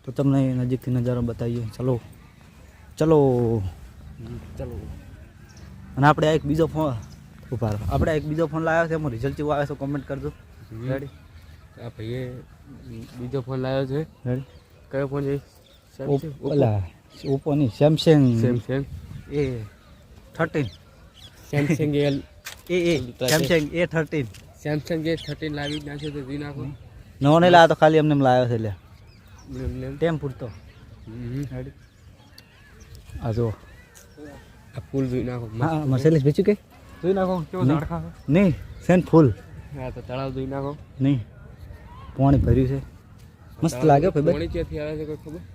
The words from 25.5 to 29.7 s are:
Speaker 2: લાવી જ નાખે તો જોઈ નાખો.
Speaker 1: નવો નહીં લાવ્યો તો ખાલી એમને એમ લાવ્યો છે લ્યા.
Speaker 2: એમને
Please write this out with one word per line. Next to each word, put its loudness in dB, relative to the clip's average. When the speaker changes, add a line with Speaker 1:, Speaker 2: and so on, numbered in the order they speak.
Speaker 2:
લાવી -6
જ -12
નાખે -10
તો -10
જોઈ -10
નાખો. -10
Speaker 1:
નવો 8
નહીં 8
લાવ્યો 12
તો 4
ખાલી 6
એમને 4
એમ 4
લાવ્યો 6
છે 0
લ્યા. -4
Speaker 2:
એમને -8